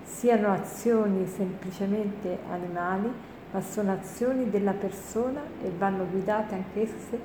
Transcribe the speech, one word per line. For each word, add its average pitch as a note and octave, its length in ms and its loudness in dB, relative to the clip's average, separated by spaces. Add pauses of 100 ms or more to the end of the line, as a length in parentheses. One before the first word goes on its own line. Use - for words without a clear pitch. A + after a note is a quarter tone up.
siano G#3+ 480 4
azioni G3+ 720 2
semplicemente G3 1120 -2 (120)
animali, F3+ 600 0 (400)
ma G3 100 -2
sono G3 320 0
azioni B3 560 0
della G3 240 4
persona A#3+ 680 -2 (220)
e G3 140 -2
vanno F#3+ 320 2
guidate G#3 460 0
anch'esse G#3+ 680 -4